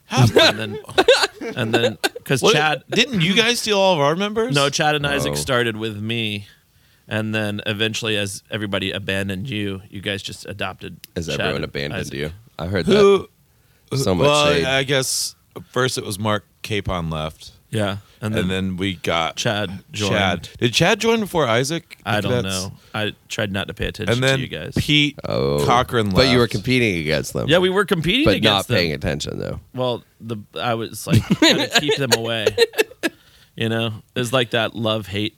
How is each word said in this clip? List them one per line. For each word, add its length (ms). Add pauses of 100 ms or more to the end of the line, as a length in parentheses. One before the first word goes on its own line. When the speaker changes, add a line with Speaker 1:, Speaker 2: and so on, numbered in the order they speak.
Speaker 1:
How? 160
Speaker 2:
And 360
then, 200 (800)
and 180
then, 240 (260)
'cause 180
Speaker 1:
What, 120
Speaker 2:
Chad 360
Speaker 1:
didn't 320
you 120
guys 240
steal 200
all 160
of 60
our 140
members? 400
Speaker 2:
No, 160
Chad 240
and 120
Isaac 260
Speaker 3:
Oh. 40
Speaker 2:
started 400
with 240
me, 460 (600)
and 260
then 320
eventually, 500
as 260 (100)
everybody 400
abandoned 580
you, 400
you 100
guys 220
just 240
adopted 520 (180)
Speaker 3:
As 100
Speaker 2:
Chad 140
Speaker 3:
everyone 160
Speaker 2:
and 80
Speaker 3:
abandoned 380
Speaker 2:
Isaac. 120
Speaker 3:
you. 160 (280)
I 80
heard 200
Speaker 1:
Who, 420 (640)
Speaker 3:
that. 80
So 160
much 120
Speaker 1:
well, 260
Speaker 3:
shade. 120
Speaker 1:
I 200
guess 500 (360)
first 280
it 60
was 160
Mark 240 (180)
Capon 480
left. 400 (180)
Speaker 2:
Yeah, 280 (260)
and 100
Speaker 1:
And 20
Speaker 2:
then 140
Speaker 1:
then 280
we 180
got 420
Speaker 2:
Chad 440 (120)
joined. 200
Speaker 1:
Chad. 360 (120)
Did 120
Chad 280
join 180
before 300
Isaac? 580
Speaker 2:
I 140
don't 100 (140)
Speaker 1:
That's 0
Speaker 2:
know. 280 (220)
I 180 (160)
tried 240
not 160
to 60
pay 120
attention 280
Speaker 1:
And 80
then 160
Speaker 2:
to 40
you 60
guys. 300
Speaker 1:
Pete 400 (100)
Speaker 3:
Oh. 380
Speaker 1:
Cochran 440
Speaker 3:
But 180
you 80
were 80
Speaker 1:
left. 80
Speaker 3:
competing 480
against 320
them. 160
Speaker 2:
Yeah, 100
we 100
were 160
competing 400
Speaker 3:
But 120
Speaker 2:
against 340
Speaker 3:
not 40
paying 160
Speaker 2:
them. 100
Speaker 3:
attention, 400
though. 180 (160)
Speaker 2:
Well, 300 (160)
the, 160 (220)
I 160
was, 340
like, 180
trying 300 (120)
to 120
keep 160
them 200
away. 340
Speaker 3:
<laughs> 60 (1000)
Speaker 2:
You 120
know? 340 (120)
It 40
was 140
like 180
that 240
love-hate 640